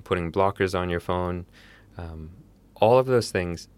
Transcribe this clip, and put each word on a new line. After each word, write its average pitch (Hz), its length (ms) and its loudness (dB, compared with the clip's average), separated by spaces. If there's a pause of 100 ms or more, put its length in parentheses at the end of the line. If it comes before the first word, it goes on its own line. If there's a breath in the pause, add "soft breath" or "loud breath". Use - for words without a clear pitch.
putting 85 300 -2
blockers 95 440 2
on 90 120 -2
your 87 120 -2
phone, 90 440 -4 (540 loud breath)
um, 82 320 -12 (440)
all 117 240 6
of 131 80 2
those 123 240 0
things, 87 480 -4